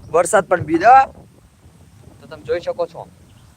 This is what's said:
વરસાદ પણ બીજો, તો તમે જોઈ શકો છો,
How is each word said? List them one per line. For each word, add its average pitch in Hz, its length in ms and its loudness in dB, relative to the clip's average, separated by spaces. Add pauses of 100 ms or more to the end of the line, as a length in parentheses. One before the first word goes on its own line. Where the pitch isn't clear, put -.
(120)
વરસાદ 170 360 0
પણ 170 180 -4
બીજો, 165 280 2 (1300)
તો - 60 -20
તમે 151 160 -20
જોઈ 165 180 -6
શકો 170 240 -8
છો, 127 220 -16 (500)